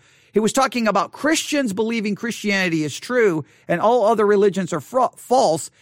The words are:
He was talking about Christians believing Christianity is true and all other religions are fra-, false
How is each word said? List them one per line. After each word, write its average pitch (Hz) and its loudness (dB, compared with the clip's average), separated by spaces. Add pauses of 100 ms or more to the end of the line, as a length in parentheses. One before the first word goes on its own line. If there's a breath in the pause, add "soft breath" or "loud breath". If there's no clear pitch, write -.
(320 soft breath)
He 202 0
was 220 0
talking 247 0
about 190 0
Christians 285 -2
believing 220 -4
Christianity 190 -2
is 143 -8
true 214 0 (220 soft breath)
and 170 -2
all 226 2
other 220 2
religions 196 2
are 165 -4
fra-, 240 -2
false 208 0 (100)